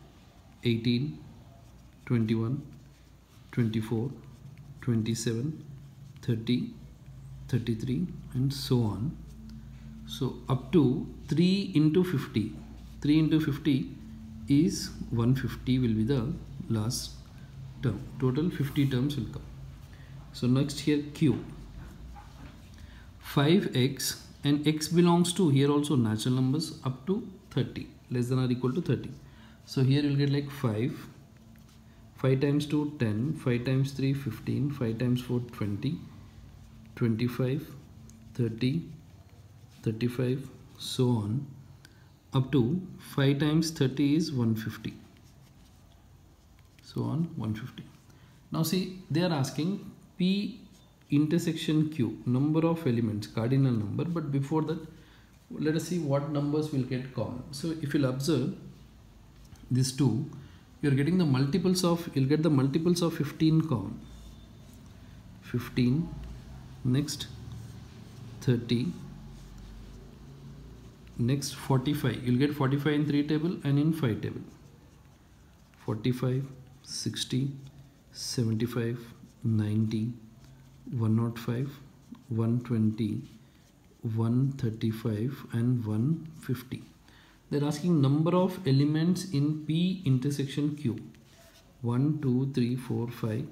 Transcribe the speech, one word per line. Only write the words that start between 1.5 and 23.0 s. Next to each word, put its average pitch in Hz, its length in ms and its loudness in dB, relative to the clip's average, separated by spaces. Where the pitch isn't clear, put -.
twenty-one, 113 560 2
twenty-four, 113 600 0
twenty-seven, 117 840 -2
thirty, 120 500 0
thirty-three, 127 600 -2
and 135 200 0
so 123 300 0
on. 104 340 -2
So - 320 -4
up - 260 -2
to 139 340 6
three 185 460 4
into 156 300 6
fifty. 135 500 -2
Three 151 180 6
into 156 200 6
fifty 139 500 0
is 151 440 4
one 117 260 4
fifty 123 440 0
will 117 140 2
be 107 100 2
the 131 300 0
last 113 420 -2
term. 104 180 0
Total 135 300 2
fifty 139 380 0
terms 131 300 0
will 110 80 -2
come. - 180 -10
So - 160 -2
next 139 320 4
here 147 240 2
Q. 139 300 4